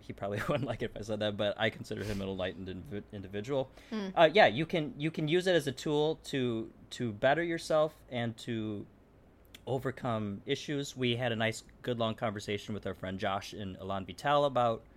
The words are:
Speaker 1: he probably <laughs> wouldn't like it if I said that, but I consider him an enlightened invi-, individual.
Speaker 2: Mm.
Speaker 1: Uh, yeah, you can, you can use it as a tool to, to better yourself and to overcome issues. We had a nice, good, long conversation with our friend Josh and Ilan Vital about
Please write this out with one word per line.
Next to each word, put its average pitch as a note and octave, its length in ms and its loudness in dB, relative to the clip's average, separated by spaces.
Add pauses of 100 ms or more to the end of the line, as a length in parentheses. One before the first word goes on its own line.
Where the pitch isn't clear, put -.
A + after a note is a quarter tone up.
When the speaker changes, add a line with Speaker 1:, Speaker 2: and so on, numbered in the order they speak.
Speaker 1:
he - 100 -12
probably G#2 320 -4
<laughs> - 60 -4
wouldn't C#3 180 -2
like A2+ 140 -6
it A2+ 120 -4
if - 40 -10
I A2 40 -8
said G#2 200 -4
that, G#2 160 -2
but G#2 200 0
I A2 120 2
consider G#2+ 340 -6
him G2+ 180 -4
an F#2+ 60 -4
enlightened F#2 400 -4
invi-, F#2+ 360 -8 (100)
individual. G#2+ 580 -4 (200)
Speaker 2:
Mm. G3+ 240 -4
Speaker 1:
Uh, D#3+ 180 8
yeah, F#3+ 140 10
you A#2+ 180 2
can, D3+ 320 -2
you D3+ 120 -2
can D#3 200 -2
use F3+ 180 2
it F3+ 80 6
as C#3+ 120 4
a C3 40 0
tool D3+ 540 0
to, B2 440 0 (220)
to A#2 220 -4
better C3+ 280 4
yourself D#3+ 520 2 (180)
and A#2 280 -2
to G#2+ 460 -4 (800)
overcome A2+ 800 -2
issues. C#3 520 -2
We B2 180 2
had A#2+ 160 0
a A2 60 -2
nice, A2+ 260 0 (200)
good, B2 160 -2
long A2 160 0
conversation G#2+ 580 -2
with G2 120 -6
our F#2+ 80 -2
friend F#2+ 240 -6
Josh G2 360 0
and F#2 240 -6
Ilan F#2+ 280 -4
Vital C#3+ 380 2
about B2 400 2 (140)